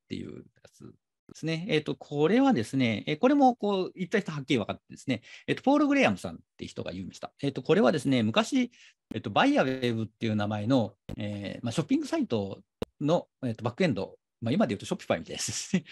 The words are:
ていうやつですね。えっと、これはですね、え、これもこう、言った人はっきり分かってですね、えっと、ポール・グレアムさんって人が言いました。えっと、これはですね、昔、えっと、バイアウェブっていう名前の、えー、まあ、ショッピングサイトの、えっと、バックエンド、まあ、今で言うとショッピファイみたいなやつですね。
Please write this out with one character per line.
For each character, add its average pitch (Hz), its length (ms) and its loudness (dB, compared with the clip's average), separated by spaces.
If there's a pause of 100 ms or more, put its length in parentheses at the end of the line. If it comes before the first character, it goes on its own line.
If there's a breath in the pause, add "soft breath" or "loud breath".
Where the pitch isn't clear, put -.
て 95 60 -8
い 92 120 -10
う - 100 -14
や - 340 -20
つ - 120 -20
で - 520 -20
す - 100 -10
ね。 160 240 -4
え 156 80 2
っ 151 60 0
と、 139 120 -6
こ 147 320 -2
れ 226 140 4
は 269 120 4
で 117 100 2
す - 140 -4
ね、 113 300 0
え、 151 80 -2
こ 254 140 4
れ 294 60 6
も 262 200 6
こ 196 300 -2
う、 - 100 -8
言 180 120 -6
っ - 20 -20
た 214 100 0
人 185 120 -4
は 147 100 -8
っ 127 40 -12
き - 40 -12
り 135 100 2
分 95 60 -2
か 98 80 -6
っ - 40 -8
て - 120 -20
で - 80 -18
す - 120 -8
ね、 - 120 -2 (260 loud breath)
え 180 60 -2
っ - 20 0
と、 - 80 -10
ポ 277 120 4
ー - 40 4
ル・ 294 80 4
グ 277 80 2
レ 254 100 4
ア 120 60 4
ム 92 60 -4
さ 87 140 -8
ん 80 40 -12
っ - 40 -18 (180)
て - 100 -12
人 - 160 -10
が 82 80 -8
言 90 100 -8
い 90 40 -10
ま - 80 -14
し - 60 -20
た。 - 220 -14
え 139 60 -2
っ 139 40 0
と、 131 120 -8
こ 156 100 4
れ 190 80 6
は 240 100 6
で 160 80 0
す 135 80 -2
ね、 131 140 4
昔、 226 480 2 (460 soft breath)
え 113 40 -4
っ - 20 -6
と、 120 100 -8
バ 151 140 4
イ 285 120 4
ア 190 60 4
ウ - 20 2
ェ 131 300 0
ブ 110 80 -2
っ 101 40 -4
て - 200 -6
い - 20 0
う 107 60 0
名 104 120 0
前 107 200 -4
の、 117 280 2 (220)
え 101 440 -8
ー、 - 40 -8
ま 120 40 -2
あ、 - 20 -2
シ - 80 -2
ョ 151 40 -2
ッ - 40 -8
ピ 262 80 4
ン 320 60 0
グ 277 60 -6
サ 330 100 -2
イ 269 100 0
ト 101 340 -4 (380)
の、 151 280 0 (160)
え 123 80 -4
っ 110 40 -8
と、 - 80 -12
バ 113 80 -2
ッ - 40 -20
ク 190 80 0
エ 180 40 4
ン 127 60 0
ド、 92 260 -6 (220)
ま 113 80 -2
あ、 - 20 0
今 202 140 2
で 117 80 -2
言 98 40 -2
う - 20 -14
と - 80 -12
シ - 60 -4
ョ - 20 0
ッ - 40 -10
ピ - 60 -18
フ - 80 0
ァ 87 40 2
イ - 20 -10
み 85 60 -12
た 85 80 -12
い - 20 -8
な - 20 -10
や - 60 -8
つ - 20 -4
で 113 80 -6
す - 220 -4
ね。 170 160 -2